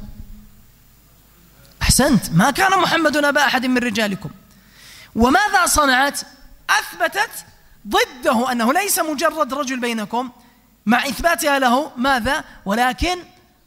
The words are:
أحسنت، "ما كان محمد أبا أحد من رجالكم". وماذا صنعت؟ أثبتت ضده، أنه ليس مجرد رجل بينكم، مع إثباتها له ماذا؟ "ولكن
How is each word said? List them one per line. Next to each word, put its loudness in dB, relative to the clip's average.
أحسنت، 2
"ما 4
كان 2
محمد 2
أبا 2
أحد 0
من 2
رجالكم". -4
وماذا 4
صنعت؟ 2
أثبتت -2
ضده، 0
أنه 0
ليس 0
مجرد -2
رجل -4
بينكم، -4
مع 2
إثباتها 0
له 2
ماذا؟ 0
"ولكن -2